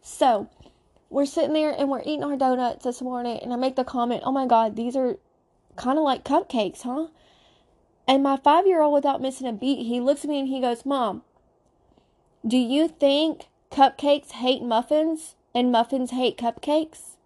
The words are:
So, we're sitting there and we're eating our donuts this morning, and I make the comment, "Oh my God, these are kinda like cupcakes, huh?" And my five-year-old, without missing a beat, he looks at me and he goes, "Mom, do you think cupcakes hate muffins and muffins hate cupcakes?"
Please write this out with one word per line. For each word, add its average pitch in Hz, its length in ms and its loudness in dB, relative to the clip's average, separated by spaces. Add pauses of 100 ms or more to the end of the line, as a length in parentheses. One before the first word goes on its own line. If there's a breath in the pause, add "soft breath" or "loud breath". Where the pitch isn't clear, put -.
So, 226 460 0 (640 soft breath)
we're 285 140 0
sitting 302 260 -2
there 311 180 0
and 277 200 -2
we're 269 100 -4
eating 294 240 -6
our 285 120 -4
donuts 254 480 -2
this 247 180 -6
morning, 240 400 -6
and 247 100 -8
I 240 40 -4
make 262 200 -2
the 254 80 -2
comment, 240 400 -2
"Oh 262 80 -2
my 269 140 -2
God, 226 300 2
these 240 200 -4
are 254 220 -2 (580)
kinda 285 240 0
like 277 240 0
cupcakes, 247 580 -2
huh?" 285 260 -6 (1000 soft breath)
And 277 140 6
my 269 160 2
five-year-old, 311 560 4
without 277 260 2
missing 262 260 -6
a 240 60 -4
beat, 240 340 -2
he 240 140 -2
looks 285 240 0
at 294 60 -4
me 285 100 -2
and 269 80 -4
he 262 100 -4
goes, 240 280 -2
"Mom, 247 360 -2 (1200)
do 226 100 0
you 262 320 2
think 294 600 0 (220)
cupcakes 285 600 2
hate 254 300 -2
muffins 302 760 -2 (180)
and 247 160 2
muffins 247 420 0
hate 254 260 -2
cupcakes?" 294 880 -4